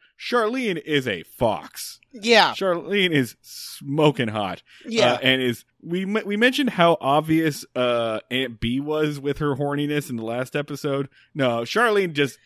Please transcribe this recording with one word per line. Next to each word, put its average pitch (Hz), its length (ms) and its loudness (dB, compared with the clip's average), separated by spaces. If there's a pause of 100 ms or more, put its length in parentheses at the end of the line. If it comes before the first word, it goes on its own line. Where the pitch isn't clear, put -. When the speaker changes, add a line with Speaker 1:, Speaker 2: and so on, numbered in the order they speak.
(200)
Speaker 1:
Charlene 226 640 -2
is 143 240 0
a 90 140 -2
fox. - 760 -4 (120)
Speaker 2:
Yeah. 208 400 4
Speaker 1:
Charlene 185 600 0
is 135 280 0
smoking 143 880 -2
hot. 101 340 -6 (240)
Speaker 2:
Yeah. 220 280 2
Speaker 1:
Uh, 123 80 -2
and 131 200 2
is, 120 220 -2 (180)
we 175 200 -4
m-, 202 240 -2
we 202 100 -2
mentioned 254 340 2
how 170 300 4
obvious, 156 640 2 (100)
uh, 117 460 0 (100)
Aunt 123 300 -4
B 117 180 -2
was 151 400 -2
with 139 200 -4
her 147 180 0
horniness 147 540 -2
in 123 60 -6
the 110 80 -6
last 120 300 -6
episode. 143 540 -4 (260)
No, 120 280 0
Charlene 202 500 2
just 143 340 0